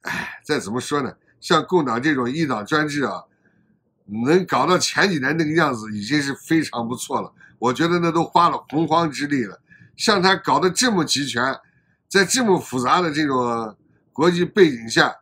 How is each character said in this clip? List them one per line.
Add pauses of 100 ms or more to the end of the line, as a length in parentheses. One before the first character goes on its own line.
哎，
再
怎
么
说
呢， (240)
像
共
党
这
种
一
党
专
制
啊， (840)
能
搞
到
前
几
年
那
个
样
子
已
经
是
非
常
不
错
了， (240)
我
觉
得
那
都
花
了 (120)
洪
荒
之
力
了。 (380)
像
他
搞
得
这
么
集
权， (480)
在
这
么
复
杂
的
这
种 (360)
国
际
背
景
下